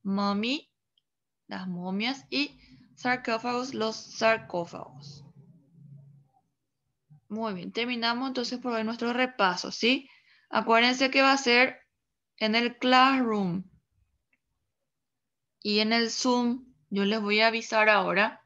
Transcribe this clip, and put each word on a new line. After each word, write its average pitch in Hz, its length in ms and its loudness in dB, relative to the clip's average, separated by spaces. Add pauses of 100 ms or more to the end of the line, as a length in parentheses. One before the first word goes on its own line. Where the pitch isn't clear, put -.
mummy, 202 640 -2 (760)
las 190 180 -10
momias, 190 640 -6
y 285 260 -4 (380)
sarcófagos, 247 800 -4
los 220 220 -4
sarcófagos. - 1300 -4 (2000)
Muy 220 220 -6
bien, 180 160 -10
terminamos 240 560 -4
entonces 254 320 -6
por 247 140 -6
hoy 226 100 -2
nuestro 233 300 -4
repaso, 240 580 0
¿sí? 254 380 0 (400)
Acuérdense 247 640 2
que 269 100 6
va 269 80 6
a 269 60 4
ser 247 420 4 (600)
en 220 180 0
el 240 200 -2
Classroom 247 920 2 (1900)
y 208 180 0
en 214 140 2
el 233 180 2
Zoom. 247 640 -2 (140)
Yo 196 160 -2
les 214 160 0
voy 208 200 0
a 226 60 6
avisar 220 420 2
ahora. 196 580 0